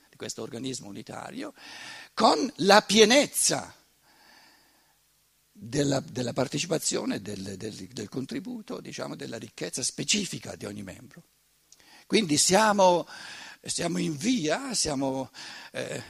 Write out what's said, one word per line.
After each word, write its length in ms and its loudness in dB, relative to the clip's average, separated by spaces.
di 60 -20
questo 260 -8
organismo 460 -8
unitario, 680 -12
con 440 4
la 240 8
pienezza 920 4
della, 480 0
della 340 -4
partecipazione, 880 -2
del, 340 -8
del, 180 -8
del 360 -12
contributo, 720 -8
diciamo, 340 -10
della 220 -10
ricchezza 460 -8
specifica 720 -2
di 100 -10
ogni 160 -8
membro. 420 -16
Quindi 300 4
siamo, 680 6
siamo 380 -4
in 180 -2
via, 560 0
siamo, 560 -2
eh, 380 -8